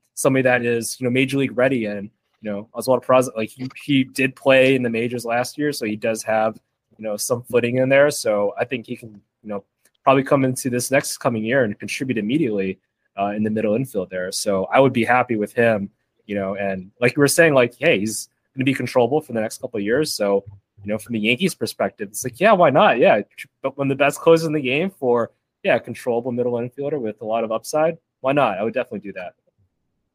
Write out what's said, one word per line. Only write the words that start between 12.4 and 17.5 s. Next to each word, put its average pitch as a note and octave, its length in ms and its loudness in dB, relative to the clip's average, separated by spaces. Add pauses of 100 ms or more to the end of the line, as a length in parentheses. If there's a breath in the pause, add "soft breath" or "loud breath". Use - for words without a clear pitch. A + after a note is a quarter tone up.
uh, G2+ 160 -2
in G#2+ 100 -2
the A2 60 -2
middle G#2+ 240 0
infield A2 360 -4
there. F#2 200 -6
So F#2+ 360 -2
I A#2+ 120 2
would C3+ 140 6
be A#2 120 0
happy A#2+ 320 2
with G#2 180 -4
him, A2 340 2 (380)
you G2+ 80 -8
know, G2 200 -4
and G2 360 -6 (100)
like B2 160 2
you D3 40 2
were C#3 80 4
saying, E3 260 4